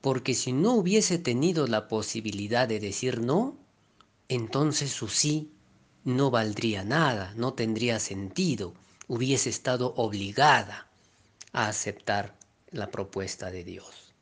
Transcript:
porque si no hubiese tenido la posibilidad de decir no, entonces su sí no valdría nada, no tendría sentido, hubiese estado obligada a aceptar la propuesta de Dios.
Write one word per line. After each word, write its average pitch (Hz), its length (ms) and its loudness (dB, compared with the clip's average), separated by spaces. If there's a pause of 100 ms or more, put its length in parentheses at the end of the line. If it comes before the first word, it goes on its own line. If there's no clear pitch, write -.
porque 131 320 0
si 127 180 -2
no 175 220 2
hubiese 180 440 4
tenido 151 500 2
la 107 200 0
posibilidad 110 800 0
de 110 120 0
decir 113 420 -2
no, 175 360 2 (680)
entonces 135 640 0
su - 160 -6
sí 151 440 0 (520)
no 131 280 2
valdría 107 520 0
nada, 113 540 0
no 127 160 -2
tendría 113 460 0
sentido, 98 760 -4 (340)
hubiese 131 420 0
estado 123 480 -2
obligada 107 880 2 (680)
a 117 140 0
aceptar 101 680 -4 (360)
la 101 180 -6
propuesta 95 600 -8
de 92 120 -10
Dios. - 580 -16